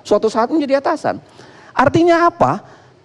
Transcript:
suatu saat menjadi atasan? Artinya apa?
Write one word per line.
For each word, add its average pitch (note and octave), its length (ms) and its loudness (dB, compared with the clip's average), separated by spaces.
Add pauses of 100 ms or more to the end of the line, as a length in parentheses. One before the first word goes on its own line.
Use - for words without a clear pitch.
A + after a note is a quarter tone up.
suatu G#3+ 240 0
saat A#3+ 240 -2
menjadi C#4 320 -2
atasan? D4 320 -4 (560)
Artinya E4+ 560 2
apa? G3 320 -2 (440)